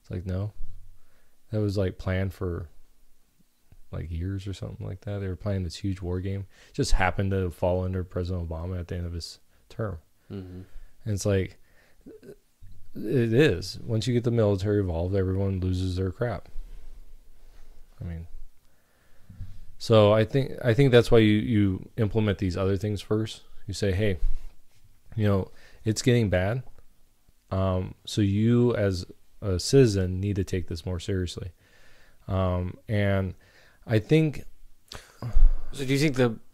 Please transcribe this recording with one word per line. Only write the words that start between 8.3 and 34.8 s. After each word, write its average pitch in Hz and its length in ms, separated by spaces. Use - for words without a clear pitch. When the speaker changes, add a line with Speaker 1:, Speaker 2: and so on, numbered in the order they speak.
Speaker 1:
Obama 87 320
at 82 80
the 95 80
end 87 100
of 85 60
his - 280
term. 104 300
Speaker 2:
Mm-hmm. 92 300
Speaker 1:
And 110 100
it's 95 120
like, 98 320
it 117 380
is. 110 520
Once 110 220
you 123 80
get 120 80
the 120 80
military 104 480
involved, 92 380
everyone 95 420
loses 92 380
their 95 160
crap. - 360
I - 40
mean, 85 240
so 107 340
I 110 120
think, - 280
I 123 80
think 135 200
that's 120 180
why 117 80
you, 107 200
you 104 580
implement 107 420
these 92 180
other 98 200
things 104 240
first. 110 420
You 98 80
say, 98 180
"Hey, 98 260
you 107 100
know, 98 240
it's 110 180
getting 120 280
bad. 95 320
Um, 95 440
so - 160
you 113 560
as 98 280
a 95 160
citizen 98 600
need 101 160
to 95 80
take 90 240
this 87 160
more 90 160
seriously." 92 520
Um, 92 480
and 98 460
I 113 120
think 156 460